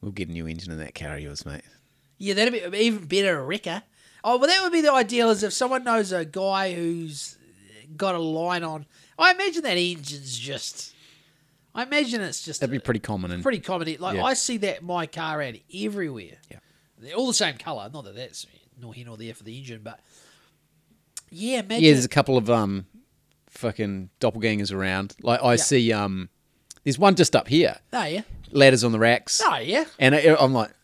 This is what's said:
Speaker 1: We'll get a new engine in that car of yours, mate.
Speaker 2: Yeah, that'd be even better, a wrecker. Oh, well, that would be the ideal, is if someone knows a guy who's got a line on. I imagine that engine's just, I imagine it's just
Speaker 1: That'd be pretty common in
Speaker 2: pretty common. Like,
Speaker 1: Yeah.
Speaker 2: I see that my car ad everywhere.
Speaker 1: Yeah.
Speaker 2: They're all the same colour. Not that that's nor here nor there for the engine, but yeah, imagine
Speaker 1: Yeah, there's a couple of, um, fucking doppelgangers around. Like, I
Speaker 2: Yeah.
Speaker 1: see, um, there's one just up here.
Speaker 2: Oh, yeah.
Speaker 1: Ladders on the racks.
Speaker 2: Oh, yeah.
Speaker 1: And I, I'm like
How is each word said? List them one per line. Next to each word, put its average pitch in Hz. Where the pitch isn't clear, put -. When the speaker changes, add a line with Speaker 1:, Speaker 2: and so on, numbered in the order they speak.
Speaker 1:
We'll 101
get 95
a -
new 82
engine 85
in 80
that 78
car 76
of 71
yours, 71
mate. 143
Speaker 2:
Yeah, 196
that'd 214
be 190
even 214
better, 180
a 135
wrecker. 180
Oh, 240
well, 262
that 381
would 359
be 339
the 294
ideal, 233
is 208
if 202
someone 254
knows 226
a 175
guy 190
who's 170
got 190
a 170
line 170
on. 156
I 349
imagine 359
that 208
engine's 143
just, -
I 233
imagine 240
it's 175
just 156
Speaker 1:
That'd 127
be 135
pretty 117
common 92
in 87
Speaker 2:
pretty 247
common. 160
Like, 185
Speaker 1:
Yeah. 185
Speaker 2:
I 262
see 247
that 190
my 175
car 156
ad 123
everywhere. 180
Speaker 1:
Yeah. -
Speaker 2:
They're 123
all 254
the 240
same 156
colour. 110
Not 147
that 101
that's 113
nor 117
here 120
nor 117
there 113
for -
the 113
engine, 120
but 113
yeah, 226
imagine 196
Speaker 1:
Yeah, 156
there's 127
a -
couple 135
of, 110
um, 98
fucking 101
doppelgangers 107
around. 95
Like, 120
I 123
Speaker 2:
Yeah. -
Speaker 1:
see, 117
um, 98
there's 139
one 196
just 175
up -
here. 151
Speaker 2:
Oh, 247
yeah. 160
Speaker 1:
Ladders 131
on 120
the 110
racks. 117
Speaker 2:
Oh, 160
yeah. 185
Speaker 1:
And 135
I, 156
I'm 135
like 113